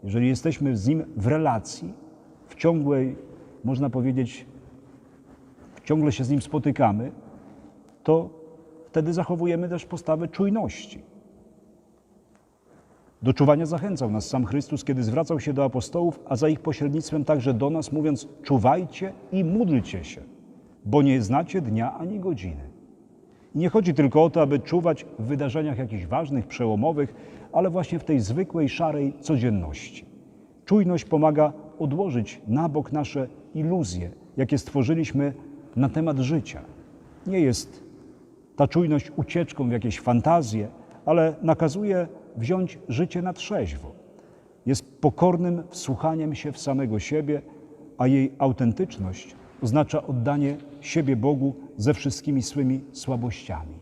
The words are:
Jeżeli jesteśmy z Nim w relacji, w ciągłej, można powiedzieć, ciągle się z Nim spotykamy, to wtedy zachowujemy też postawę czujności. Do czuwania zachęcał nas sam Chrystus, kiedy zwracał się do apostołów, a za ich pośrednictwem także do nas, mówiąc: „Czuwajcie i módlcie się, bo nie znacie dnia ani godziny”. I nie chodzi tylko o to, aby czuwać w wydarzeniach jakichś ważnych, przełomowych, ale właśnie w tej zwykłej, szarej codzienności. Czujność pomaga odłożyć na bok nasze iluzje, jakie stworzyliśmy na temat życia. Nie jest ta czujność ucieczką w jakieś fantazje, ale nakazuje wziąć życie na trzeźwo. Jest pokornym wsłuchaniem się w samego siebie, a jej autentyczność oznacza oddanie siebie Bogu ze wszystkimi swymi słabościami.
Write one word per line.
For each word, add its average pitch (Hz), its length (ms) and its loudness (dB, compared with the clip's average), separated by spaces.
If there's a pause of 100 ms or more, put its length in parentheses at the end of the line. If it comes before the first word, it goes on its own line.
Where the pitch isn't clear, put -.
Jeżeli 117 240 2
jesteśmy 131 480 0
z 101 120 0
Nim 156 160 2 (120)
w 101 100 -2
relacji, 151 680 0 (540)
w - 60 -20
ciągłej, 143 640 2 (480)
można 131 260 0
powiedzieć, 127 560 -2 (1400)
ciągle 151 280 2
się 131 120 -2
z 120 60 0
Nim 143 120 2
spotykamy, 131 720 2 (880)
to 165 280 2 (560)
wtedy 160 260 0
zachowujemy 175 560 -2
też 170 180 -6
postawę 160 420 -2
czujności. 202 760 -4 (2250)
Do 117 100 4
czuwania 147 340 6
zachęcał 156 440 -2
nas 104 160 -2
sam 127 180 -2
Chrystus, 139 400 -4
kiedy 131 180 0
zwracał 147 380 0
się 147 120 -4
do 139 120 2
apostołów, 160 640 -2
a 135 80 0
za 147 120 2
ich 156 120 0
pośrednictwem 151 640 -2
także 135 300 2
do 131 160 0
nas, 160 220 -4
mówiąc: 151 360 -2 (140)
„Czuwajcie 151 680 2 (200)
i 190 120 2
módlcie 160 600 0
się, - 160 -16 (640)
bo 120 180 4
nie 131 200 4
znacie 147 380 0
dnia 117 340 -2
ani 190 260 -8
godziny”. 92 500 -6 (840)
I 147 40 0
nie 165 100 2
chodzi 180 260 2
tylko 151 300 6
o 165 60 4
to, 165 120 4
aby 143 160 2
czuwać 165 480 0 (120)
w 113 60 -6
wydarzeniach 143 540 -2
jakichś 107 280 -6
ważnych, 135 400 -2
przełomowych, 131 680 0 (380)
ale 180 180 2
właśnie 170 280 -2
w - 60 -10
tej 147 160 2
zwykłej, 147 480 0
szarej 147 520 -2
codzienności. 107 840 -2 (600)
Czujność 180 400 4
pomaga 151 480 4 (260)
odłożyć 147 680 -2
na 147 220 2
bok 143 240 -2
nasze 139 360 -2 (260)
iluzje, 139 560 -2 (260)
jakie 135 220 2
stworzyliśmy 143 720 0 (440)
na 131 120 4
temat 160 300 0
życia. 131 420 -2 (680)
Nie 185 140 2
jest - 440 0 (720)
ta 139 120 4
czujność 156 480 2
ucieczką 143 520 -2
w 117 40 0
jakieś 117 280 -2
fantazje, 120 680 2 (360)
ale 160 380 4
nakazuje 170 680 0 (280)
wziąć 160 420 -2 (100)
życie 170 340 -2
na 180 100 -4
trzeźwo. 104 600 -6 (760)
Jest - 340 -2
pokornym 175 680 2
wsłuchaniem 156 680 -4
się 147 180 -8
w - 60 -12
samego 131 400 -2
siebie, 147 440 -2 (560)
a 127 80 2
jej 135 320 4
autentyczność 120 960 -2 (260)
oznacza 147 440 0
oddanie 143 500 0 (240)
siebie 139 360 0
Bogu 135 380 2 (220)
ze 123 180 2
wszystkimi 135 480 -2
swymi 135 380 0 (120)
słabościami. 104 880 -6